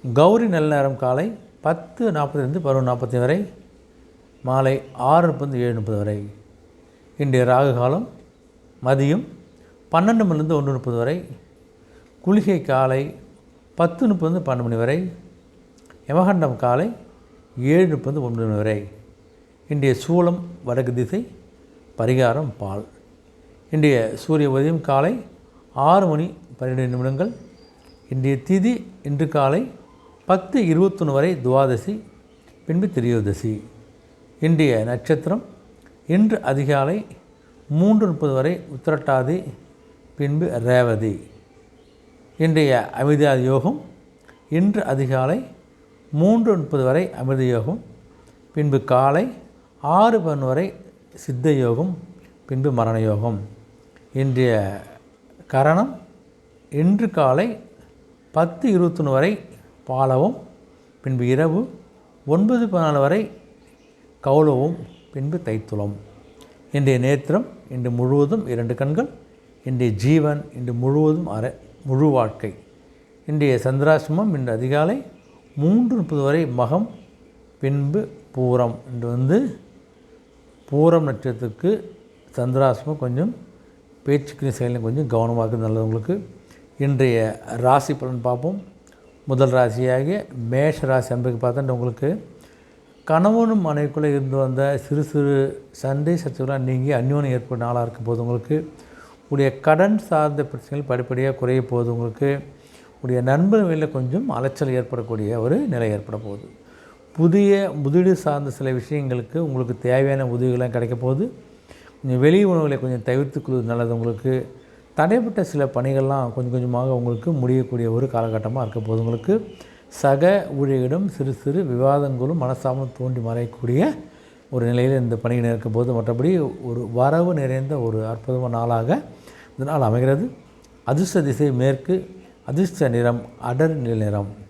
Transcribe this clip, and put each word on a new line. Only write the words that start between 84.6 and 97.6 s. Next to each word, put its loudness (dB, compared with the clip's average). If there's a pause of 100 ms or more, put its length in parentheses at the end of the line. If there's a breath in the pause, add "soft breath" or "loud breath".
கொஞ்சம் -2
கவனமாக 2
இருக்கிறது -2
நல்லது 0
உங்களுக்கு. -2 (720 loud breath)
இன்றைய 2 (480)
ராசி 4
பலன் -8
பார்ப்போம். -4 (640 soft breath)
முதல் 4
ராசியாகிய 0 (320)
மேஷ 0
ராசி 0
அன்பருக்கு -2
பார்த்தா, -2
உங்களுக்கு -4 (1000 soft breath)
கணவனும் 4
மனைவிக்குள்ளே 0
இருந்து -2
வந்த 0 (220)
சிறு -2
சிறு 2 (460)
சண்டை -2
சச்சரவுலாம் -4
நீங்கி 0
அந்யோன்யம் 0
ஏற்படும் -4